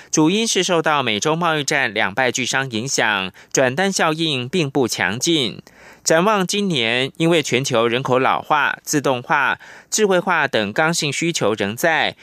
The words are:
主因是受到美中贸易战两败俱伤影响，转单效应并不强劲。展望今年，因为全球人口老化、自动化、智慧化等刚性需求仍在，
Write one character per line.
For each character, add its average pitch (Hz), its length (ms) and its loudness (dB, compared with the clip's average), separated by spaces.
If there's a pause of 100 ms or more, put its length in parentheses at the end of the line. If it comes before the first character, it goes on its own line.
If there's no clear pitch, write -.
(100)
主 156 180 4
因 214 180 0
是 196 160 0
受 175 200 0
到 151 200 2
美 110 160 0
中 156 200 -2
贸 165 180 0
易 147 80 -4
战 131 280 -2
两 101 220 -2
败 127 160 0
俱 123 140 -4
伤 135 260 -2
影 110 160 -4
响， 104 460 -2 (180)
转 131 240 2
单 190 160 0
效 180 220 0
应 151 340 -2
并 147 240 -2
不 139 160 2
强 104 320 -2
劲。 131 440 -2 (420)
展 160 180 4
望 196 240 2
今 202 220 -2
年， 127 480 0
因 165 140 2
为 170 120 2
全 117 220 0
球 117 240 2
人 120 140 0
口 127 160 2
老 117 240 2
化、 143 400 0
自 - 180 -2
动 127 220 -2
化、 135 360 0 (320)
智 220 140 0
慧 185 160 2
化 175 260 0
等 107 280 0
刚 160 180 2
性 160 180 -2
需 165 220 -2
求 110 220 0
仍 104 200 -4
在， 143 480 0